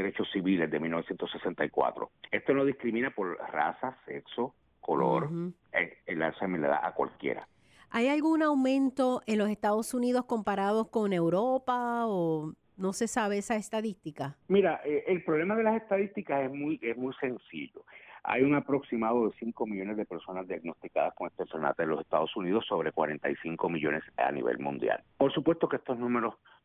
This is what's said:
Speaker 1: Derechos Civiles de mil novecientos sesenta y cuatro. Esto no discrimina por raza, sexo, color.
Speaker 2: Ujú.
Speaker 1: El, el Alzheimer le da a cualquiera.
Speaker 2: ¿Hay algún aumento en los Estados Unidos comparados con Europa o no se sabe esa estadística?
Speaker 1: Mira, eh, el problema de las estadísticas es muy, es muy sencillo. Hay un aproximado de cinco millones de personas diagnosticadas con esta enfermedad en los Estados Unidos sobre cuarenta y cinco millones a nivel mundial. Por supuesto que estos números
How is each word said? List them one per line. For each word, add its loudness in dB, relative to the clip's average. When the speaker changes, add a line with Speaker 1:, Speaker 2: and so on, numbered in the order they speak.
Speaker 1:
Derechos -2
Civiles 2
de 0
mil -2
novecientos -4
sesenta -4
y -2
cuatro. 0
Esto 0
no 2
discrimina 0
por -4
raza, -2
sexo, -6
color. 2
Speaker 2:
Ujú. -4
Speaker 1:
El, -2
el -2
Alzheimer -2
le 0
da 2
a -6
cualquiera. -4
Speaker 2:
¿Hay 0
algún 2
aumento 2
en 2
los 2
Estados 0
Unidos 2
comparados 0
con 0
Europa 2
o 0
no -2
se -2
sabe 0
esa -2
estadística? -6
Speaker 1:
Mira, 4
eh, 0
el 0
problema 2
de 2
las 4
estadísticas 0
es -2
muy, -4
es -2
muy -4
sencillo. -6
Hay 4
un 6
aproximado 2
de -4
cinco -4
millones -4
de -4
personas -8
diagnosticadas -2
con -6
esta -8
enfermedad -2
en 0
los 0
Estados 0
Unidos 0
sobre 0
cuarenta -2
y -2
cinco -4
millones 0
a 2
nivel -2
mundial. -2
Por 4
supuesto 2
que 0
estos -4
números 0